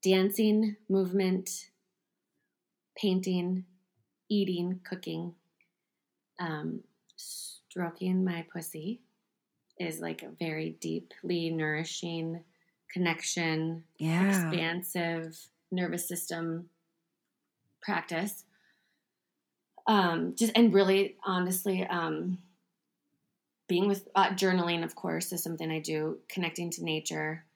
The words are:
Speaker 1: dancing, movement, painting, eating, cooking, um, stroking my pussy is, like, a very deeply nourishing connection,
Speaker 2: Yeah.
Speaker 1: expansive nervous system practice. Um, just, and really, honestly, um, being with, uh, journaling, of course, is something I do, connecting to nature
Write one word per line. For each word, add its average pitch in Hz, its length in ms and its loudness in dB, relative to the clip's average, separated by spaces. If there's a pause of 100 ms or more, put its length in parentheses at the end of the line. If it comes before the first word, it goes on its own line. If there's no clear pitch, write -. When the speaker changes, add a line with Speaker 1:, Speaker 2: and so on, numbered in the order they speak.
Speaker 1:
dancing, 208 720 4 (120)
movement, 185 800 2 (1300)
painting, 185 680 0 (640)
eating, 185 600 0
cooking, 175 460 -8 (1040)
um, 156 400 -6 (360)
stroking - 1080 -4
my 170 280 -2
pussy 170 480 -8 (760)
is, 160 220 -6
like, 160 220 -6
a 156 80 -14
very 160 400 -4 (100)
deeply 165 720 -4
nourishing 165 920 -4 (500)
connection, 165 920 -2 (160)
Speaker 2:
Yeah. 165 300 2
Speaker 1:
expansive 170 1200 -2 (240)
nervous 175 340 -2
system 170 640 -6 (1120)
practice. 180 640 -4 (1400)
Um, 175 480 4
just, 226 180 2
and 226 180 8
really, 196 520 6
honestly, 185 600 0
um, 170 540 -2 (1300)
being 185 220 4
with, 196 260 0
uh, 196 160 6
journaling, 185 540 2
of 165 100 -6
course, 170 380 -4
is 175 100 -4
something 165 280 -4
I 160 100 -2
do, 156 480 -2
connecting 170 420 -4
to 170 140 -8
nature 156 600 -4 (120)